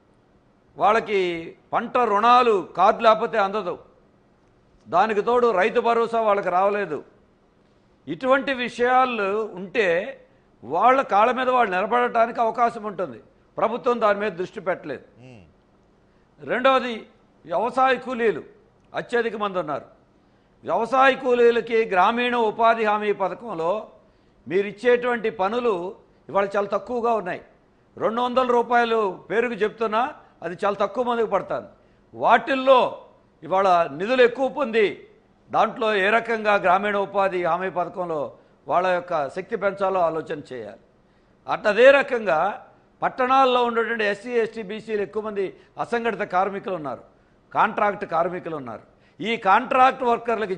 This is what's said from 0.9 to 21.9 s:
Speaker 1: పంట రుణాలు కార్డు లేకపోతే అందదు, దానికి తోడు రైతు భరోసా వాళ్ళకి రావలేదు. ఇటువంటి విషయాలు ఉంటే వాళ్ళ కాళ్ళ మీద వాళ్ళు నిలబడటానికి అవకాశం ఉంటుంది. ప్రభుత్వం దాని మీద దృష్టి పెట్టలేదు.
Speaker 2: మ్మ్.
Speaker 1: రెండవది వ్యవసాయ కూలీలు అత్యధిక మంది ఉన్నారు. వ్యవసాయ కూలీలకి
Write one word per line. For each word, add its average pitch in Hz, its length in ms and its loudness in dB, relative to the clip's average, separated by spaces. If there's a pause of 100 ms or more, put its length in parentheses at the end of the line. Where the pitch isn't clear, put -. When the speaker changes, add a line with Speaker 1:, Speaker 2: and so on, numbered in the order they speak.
Speaker 1:
పంట 214 220 -2 (160)
రుణాలు 233 440 4 (220)
కార్డు 196 280 4
లేకపోతే 220 400 4
అందదు, 190 280 -4 (1120)
దానికి 202 400 2
తోడు 240 200 4 (140)
రైతు 233 260 0
భరోసా 233 400 0
వాళ్ళకి 202 300 2
రావలేదు. 196 420 0 (1080)
ఇటువంటి 262 440 0 (140)
విషయాలు 240 640 2 (300)
ఉంటే 196 280 -2 (760)
వాళ్ళ 202 360 4 (140)
కాళ్ళ 214 160 6 (100)
మీద 254 160 -2
వాళ్ళు 233 200 2
నిలబడటానికి 233 720 0
అవకాశం 233 440 -2
ఉంటుంది. 160 300 -8 (380)
ప్రభుత్వం 226 460 0
దాని 202 200 2
మీద 214 180 -4
దృష్టి 185 260 -10
పెట్టలేదు. 156 380 -6 (180)
Speaker 2:
మ్మ్. 120 200 -20 (1000)
Speaker 1:
రెండవది 240 540 0 (500)
వ్యవసాయ 240 500 0 (100)
కూలీలు 226 380 -2 (500)
అత్యధిక 226 500 -4
మంది 190 200 -4
ఉన్నారు. 139 240 -8 (760)
వ్యవసాయ 233 480 2 (120)
కూలీలకి 240 540 2 (160)